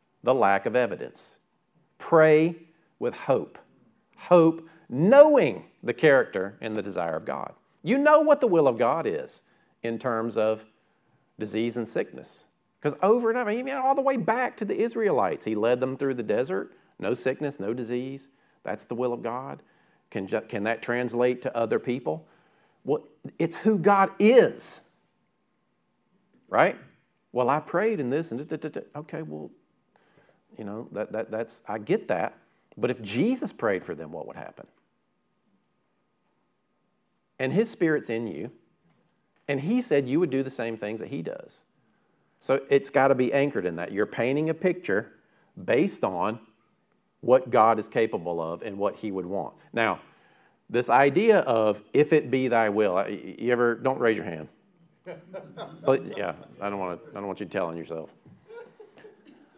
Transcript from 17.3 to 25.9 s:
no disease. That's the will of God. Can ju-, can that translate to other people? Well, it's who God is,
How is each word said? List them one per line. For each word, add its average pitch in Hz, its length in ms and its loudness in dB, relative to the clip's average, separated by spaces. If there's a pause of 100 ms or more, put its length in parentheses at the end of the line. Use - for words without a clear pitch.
no 101 160 -4
disease. 127 540 -8 (340)
That's - 220 -8
the 123 100 -10
will 120 180 -2
of 120 100 -8
God. 131 400 -8 (480)
Can 98 160 -6
ju-, - 160 -2
can 104 220 -6
that 113 160 -2
translate 123 640 -2
to 131 140 -6
other 117 220 0
people? 156 480 -4 (580)
Well, 147 180 -2 (360)
it's 165 180 -2
who 214 220 2
God 196 400 4
is, 214 640 4 (1700)